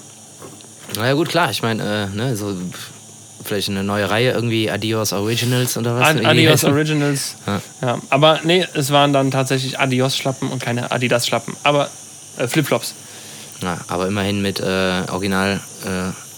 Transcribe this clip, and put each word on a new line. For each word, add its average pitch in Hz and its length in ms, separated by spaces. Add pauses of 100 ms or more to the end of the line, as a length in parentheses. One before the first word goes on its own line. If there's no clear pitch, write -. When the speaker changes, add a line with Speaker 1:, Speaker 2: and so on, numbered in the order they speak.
(960)
Speaker 1:
Na 110 100
ja, 135 60
gut, 165 160
klar, 165 200
ich 104 140
mein, 113 160
äh, 104 280
ne, 110 280
so 101 180 (920)
vielleicht 101 240
eine 98 140
neue 101 260
Reihe 117 220
irgendwie, 113 380
Adios 107 440
Originals 117 640
oder 117 200
was? 139 120
Speaker 2:
Ad-, 160 80
Speaker 1:
Wie - 60
die - 40
Speaker 2:
Adios 160 240
Speaker 1:
heißen? 147 220
Speaker 2:
Originals. 143 600 (120)
Speaker 1:
Ja. 101 140 (200)
Speaker 2:
Ja, 120 180 (100)
aber 147 340
nee, 170 300
es 143 180
waren 143 220
dann 139 180
tatsächlich 131 480
Adios-Schlappen 135 680
und 131 120
keine 120 300
Adidas-Schlappen, 120 720
aber, 143 260 (480)
äh, 139 100
Flipflops. 139 460 (680)
Speaker 1:
Na, 90 260
aber 90 200
immerhin 101 360
mit, 98 160
äh, - 40 (460)
Original, 98 520 (240)
äh, 92 260 (260)